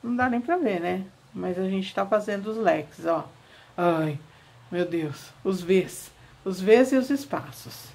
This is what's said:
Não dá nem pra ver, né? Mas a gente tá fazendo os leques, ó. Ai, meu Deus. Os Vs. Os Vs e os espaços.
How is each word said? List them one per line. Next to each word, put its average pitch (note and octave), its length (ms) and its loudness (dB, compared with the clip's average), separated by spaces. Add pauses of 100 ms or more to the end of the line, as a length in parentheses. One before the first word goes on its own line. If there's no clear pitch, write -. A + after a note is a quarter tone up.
Não A#3+ 120 -2
dá B3+ 140 2
nem A#3+ 120 0
pra E4+ 160 0
ver, G#3 240 0
né? F#3 240 -2 (280)
Mas F#3 240 -4
a F#3+ 120 -2
gente F#3+ 240 -2
tá G3 120 0
fazendo G#3 420 0
os A3 100 -6
leques, E3 480 0
ó. D#3+ 240 -2 (480)
Ai, D#3+ 420 0 (500)
meu F3 200 -2
Deus. D#3 400 -6 (140)
Os F#3 180 -2
Vs. F3+ 500 0 (320)
Os F#3 160 -6
Vs A#3 320 6
e C4+ 60 4
os B3+ 120 0
espaços. - 840 -6